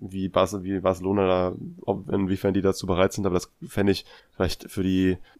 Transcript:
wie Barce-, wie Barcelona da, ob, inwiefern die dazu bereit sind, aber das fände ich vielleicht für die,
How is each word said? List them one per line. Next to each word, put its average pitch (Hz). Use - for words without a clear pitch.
wie 95
Barce-, 95
wie 95
Barcelona 95
da, 92
ob, 98
inwiefern 98
die 95
dazu 95
bereit 92
sind, 101
aber 90
das -
fände 101
ich -
vielleicht -
für 101
die, 92